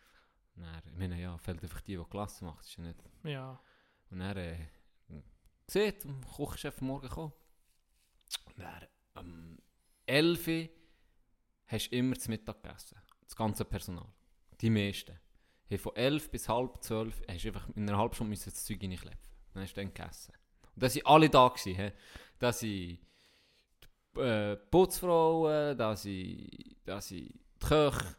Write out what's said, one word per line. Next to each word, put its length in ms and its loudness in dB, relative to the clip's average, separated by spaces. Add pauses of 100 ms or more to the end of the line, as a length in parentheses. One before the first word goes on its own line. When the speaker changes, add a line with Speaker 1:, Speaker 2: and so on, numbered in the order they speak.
(560)
Speaker 1:
Dann, 280 -14
ich 140 -16
meine, 220 -4
ja, 180 -8
fällt 240 -8
einfach 200 -12
die, 140 -8
die 140 -8
Klasse 340 -8
macht, 220 -14
ist 100 -18
ja 60 -14
nicht. 160 -12 (240)
Speaker 2:
Ja. 380 -10 (500)
Speaker 1:
Und 80 -12
dann, 180 -6
äh, 200 -8 (1120)
sieht, 360 -2
der 100 -10 (220)
Kochchef 440 -8
morgen 280 -6
gekommen. 240 -8 (1120)
Und 120 -20
dann, 280 -14 (280)
um 440 -16 (480)
elf 420 4
Uhr 200 -2 (1000)
hast 240 -4
du 60 -2
immer 200 2
zu 140 -6
Mittag 320 -8
gegessen. 360 -18 (260)
Das 120 -18
ganze 280 0
Personal. 420 -6 (540)
Die 100 4
meisten. 480 0 (480)
Hey, 120 -4
von 180 -6
elf 340 0
bis 180 -8
halb 340 -2
zwölf 460 -4
hast 160 -8
du 40 -2
einfach 260 -8
in 140 -2
einer 100 2
halben 160 2
Stunde 160 -4
müssen 200 -6
das 140 -10
Zeug 180 -6
reinklepfen. 500 -10 (220)
Dann 80 -8
hast 140 -10
du 40 -8
dann 140 -8
gegessen. 400 -14 (400)
Und 80 -4
da 60 4
sind 180 0
alle 240 12
da 180 12
gewesen, 260 -2
hä? 180 -4 (460)
Da 140 4
sind, 460 -4 (1160)
äh, 400 0
Putzfrauen, 1200 4
da 200 0
sind, 880 -8
da 160 -6
sind 280 -10 (340)
die 40 -4
Köche, 520 4